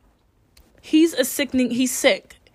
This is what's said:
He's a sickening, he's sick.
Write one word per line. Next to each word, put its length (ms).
He's 320
a 120
sickening, 460
he's 220
sick. 440